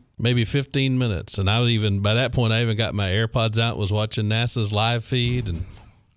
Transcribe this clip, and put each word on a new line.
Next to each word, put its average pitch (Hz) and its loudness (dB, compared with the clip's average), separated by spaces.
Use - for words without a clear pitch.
maybe 120 2
fifteen 135 0
minutes. 110 -2
And 95 2
I 113 2
was 120 2
even, 104 2
by 104 2
that 123 0
point, 113 2
I 113 2
even 113 0
got 104 -2
my 101 0
AirPods 113 0
out, 117 0
was 95 -2
watching 107 -2
nasa's 110 -2
live 113 0
feed. 123 -2
And, 85 -4